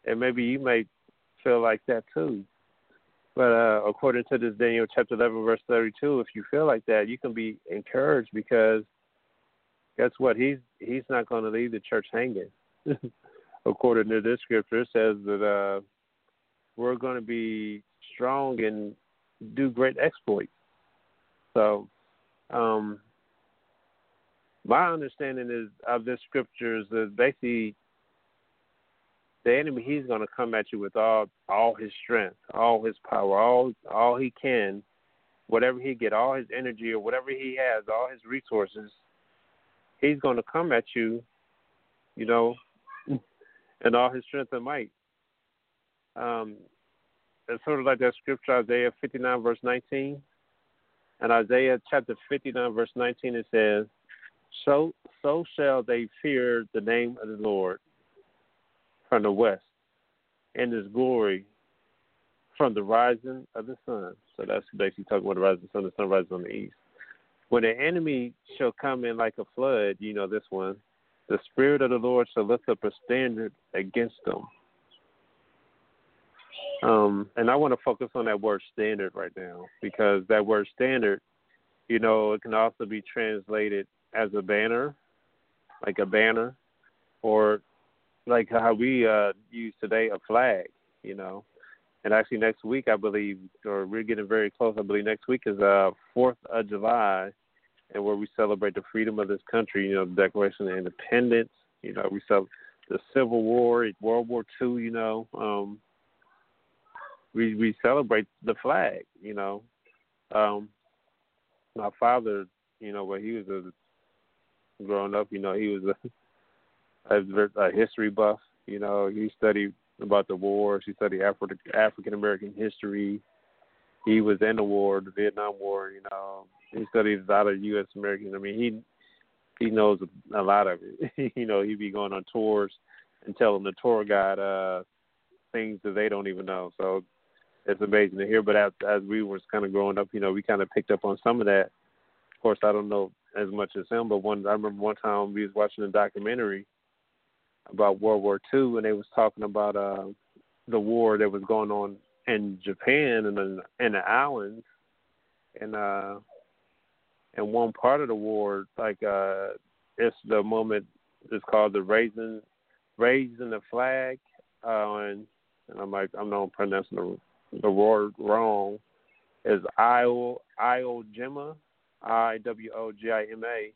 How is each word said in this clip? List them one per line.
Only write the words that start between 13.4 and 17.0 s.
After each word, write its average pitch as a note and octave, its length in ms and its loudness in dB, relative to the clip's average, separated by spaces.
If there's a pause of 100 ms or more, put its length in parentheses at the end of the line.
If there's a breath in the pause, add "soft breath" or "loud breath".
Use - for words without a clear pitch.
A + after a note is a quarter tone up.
According A2+ 420 2
to A2 140 0
this A#2 180 0
scripture, A2+ 400 -2
it A#2+ 100 -4
says A2 260 2 (100)
that, G2+ 160 -2
uh, G2+ 380 0 (960)
we're B2 200 -2
gonna B2 240 -6